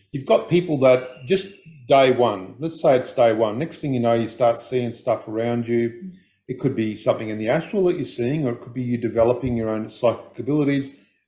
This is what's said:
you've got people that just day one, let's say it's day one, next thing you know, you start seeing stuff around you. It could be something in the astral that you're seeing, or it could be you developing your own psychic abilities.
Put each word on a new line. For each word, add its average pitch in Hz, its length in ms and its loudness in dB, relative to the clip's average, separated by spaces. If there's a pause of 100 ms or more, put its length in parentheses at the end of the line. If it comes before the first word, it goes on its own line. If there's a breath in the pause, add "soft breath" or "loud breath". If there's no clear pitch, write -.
(100)
you've 139 160 -8
got - 220 2
people 170 320 2
that 127 460 4
just 190 280 -2 (320)
day 135 240 6
one, 110 480 0
let's 160 240 -8
say 135 140 6
it's 123 160 -2
day 117 200 4
one, 107 280 0
next 165 200 -8
thing 139 140 -2
you 120 60 0
know, 117 140 2
you 113 140 0
start 117 320 0
seeing 120 320 -4
stuff - 360 -4
around 117 400 -2
you. 117 420 -2 (380 loud breath)
It - 100 -6
could 120 160 -2
be 107 220 -2
something 113 320 -2
in 107 100 -6
the 110 100 -4
astral 175 360 -2
that 180 120 2
you're 143 80 -6
seeing, 135 420 -4
or 117 60 -2
it 120 80 -10
could 120 140 -18
be 127 80 -6
you 123 160 -2
developing 117 580 0
your 110 140 -2
own 107 200 -4
psychic - 500 -2
abilities. 139 560 0 (320 soft breath)